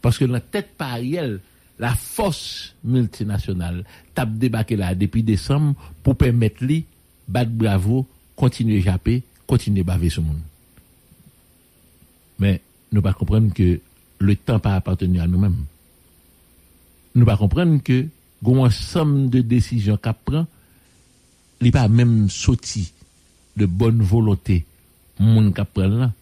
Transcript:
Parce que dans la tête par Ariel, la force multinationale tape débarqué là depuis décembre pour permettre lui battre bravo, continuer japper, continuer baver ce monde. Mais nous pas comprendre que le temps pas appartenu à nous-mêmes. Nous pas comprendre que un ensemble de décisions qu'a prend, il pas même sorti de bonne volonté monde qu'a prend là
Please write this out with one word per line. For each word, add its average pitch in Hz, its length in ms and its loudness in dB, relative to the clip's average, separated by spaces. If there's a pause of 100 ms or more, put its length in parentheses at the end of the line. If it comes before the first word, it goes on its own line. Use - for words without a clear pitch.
Parce 127 160 0
que - 80 0
dans 123 80 0
la 120 80 -4
tête - 380 -10
par 135 140 -8
Ariel, 123 480 -6 (380)
la 120 160 -2
force - 800 -6 (100)
multinationale 98 1000 -4 (300)
tape 110 240 -4
débarqué 113 380 -2
là 92 180 -2
depuis 101 280 -2
décembre 135 520 0 (280)
pour 135 140 2
permettre 120 480 2
lui 156 220 -2 (420)
battre 117 220 -2
bravo, 110 580 0 (260)
continuer 113 460 0
japper, 95 420 0 (240)
continuer - 360 -2
baver 87 260 0
ce - 120 -4
monde. 78 200 -4 (2000)
Mais 98 240 0 (280)
nous 104 120 2
pas 98 100 0
comprendre 107 400 0
que 90 280 2 (380)
le 98 180 2
temps 117 220 -2
pas 101 180 0
appartenu 90 440 -2
à 85 60 -2
nous-mêmes. 90 380 0 (1500)
Nous 120 120 6
pas 107 100 4
comprendre 151 460 2
que 127 240 0 (400)
un 120 40 4
ensemble 135 800 2
de 127 120 2
décisions 113 580 0
qu'a 110 160 -4
prend, 156 320 -4 (1120)
il 123 100 4
pas 117 180 4
même 113 420 4
sorti - 640 -6 (640)
de 101 80 2
bonne 113 340 2
volonté 101 640 2 (540)
monde 107 340 4
qu'a 101 140 -4
prend 95 200 -2
là 117 360 0